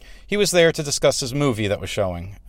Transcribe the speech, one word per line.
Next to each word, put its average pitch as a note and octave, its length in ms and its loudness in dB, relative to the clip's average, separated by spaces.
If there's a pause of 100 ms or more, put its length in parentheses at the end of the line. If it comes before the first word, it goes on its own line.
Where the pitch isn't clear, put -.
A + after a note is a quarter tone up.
(280)
He G3+ 100 -2
was G3+ 120 2
there E3 220 4
to D#3+ 100 -4
discuss C#3+ 380 0
his B2+ 160 -6
movie B2 320 0
that G2 120 -2
was F#2+ 120 -10
showing, F#2 460 -4 (120)